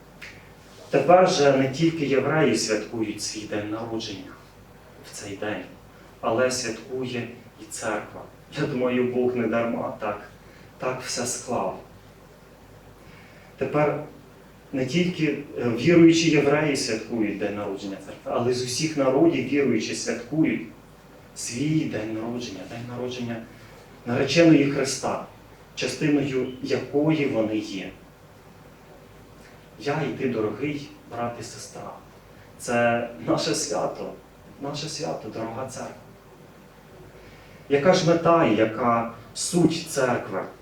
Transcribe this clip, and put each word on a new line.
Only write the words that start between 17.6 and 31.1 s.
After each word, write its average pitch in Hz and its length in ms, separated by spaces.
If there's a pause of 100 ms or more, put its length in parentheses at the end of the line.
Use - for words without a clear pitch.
церкви, - 380
але 123 200
з 123 80
усіх 151 340
народів 135 520
віруючі 127 460
святкують - 680 (760)
свій 147 440
день 110 340
народження, 110 460 (100)
день 120 260
народження 123 400 (680)
нареченої 139 640
Христа, - 560 (480)
частиною 131 720 (160)
якої 143 640
вони 110 300
є. 95 340 (1900)
Я 147 300
і - 80
ти, 131 100
дорогий 113 600 (220)